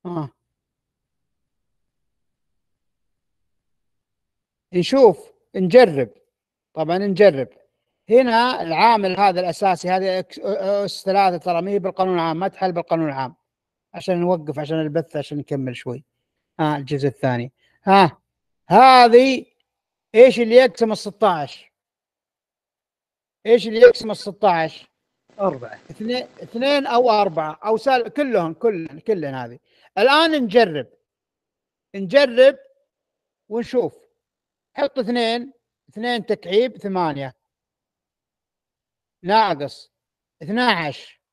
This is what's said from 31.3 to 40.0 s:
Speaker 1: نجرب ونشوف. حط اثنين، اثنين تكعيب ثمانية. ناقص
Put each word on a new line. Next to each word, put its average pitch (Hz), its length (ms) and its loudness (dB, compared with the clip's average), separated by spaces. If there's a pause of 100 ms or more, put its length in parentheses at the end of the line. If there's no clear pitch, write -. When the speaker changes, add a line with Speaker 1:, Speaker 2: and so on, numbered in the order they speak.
Speaker 1:
نجرب 254 640 2 (880)
ونشوف. 226 540 -4 (720)
حط 277 240 -6
اثنين، 240 540 -4 (360)
اثنين 233 380 -6
تكعيب 214 500 -2
ثمانية. 156 580 -6 (1900)
ناقص 175 720 -2 (500)